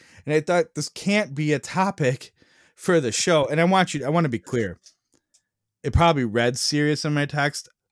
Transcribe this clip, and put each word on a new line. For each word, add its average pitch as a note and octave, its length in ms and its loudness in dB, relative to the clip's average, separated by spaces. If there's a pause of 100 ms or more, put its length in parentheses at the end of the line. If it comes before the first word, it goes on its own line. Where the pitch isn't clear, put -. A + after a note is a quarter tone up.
(260)
and D3+ 80 0
I D#3 60 2
thought, F3 340 0
"This D3 140 -6
can't G3+ 480 -2
be D3+ 160 0
a C#3 80 0
topic E3 720 -2 (420)
for F3 260 2
the A#2+ 120 -2
show." D3+ 340 2
And D3+ 140 0
I E3 40 4
want F#3 300 2
you, C#3 100 -6
I B2+ 40 -4
wanna D#3+ 200 2
be A#2 120 -4
clear. G#2 380 -4 (1040)
It B2+ 80 -4
probably D#3+ 320 4
read A#2 340 0
serious D3 460 -2
in D3+ 100 -2
my D3 120 -2
text. C#3+ 420 -4 (240)